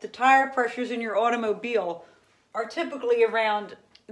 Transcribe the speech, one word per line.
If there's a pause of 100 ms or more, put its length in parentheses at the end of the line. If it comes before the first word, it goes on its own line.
the
tire
pressures
in
your
automobile (520)
are
typically
around (360)